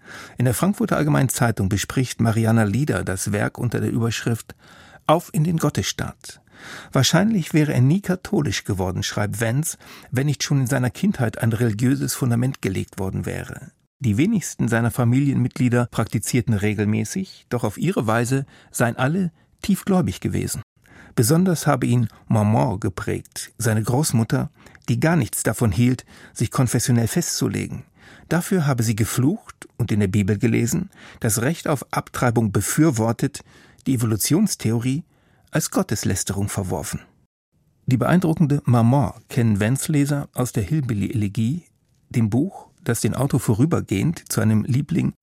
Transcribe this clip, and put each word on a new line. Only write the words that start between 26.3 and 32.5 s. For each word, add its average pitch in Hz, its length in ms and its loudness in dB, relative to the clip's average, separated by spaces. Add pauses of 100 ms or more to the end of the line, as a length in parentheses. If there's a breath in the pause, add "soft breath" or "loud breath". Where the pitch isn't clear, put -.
sich - 200 -4
konfessionell 117 560 2
festzulegen. - 760 -4 (440 loud breath)
Dafür 165 400 0
habe 123 160 0
sie 113 100 0
geflucht 127 760 -2 (100)
und 113 120 -2
in 104 80 0
der 101 100 2
Bibel 101 300 2
gelesen, 117 520 0 (280 loud breath)
das 110 240 -2
Recht 156 240 -2
auf 147 260 -2
Abtreibung 117 600 0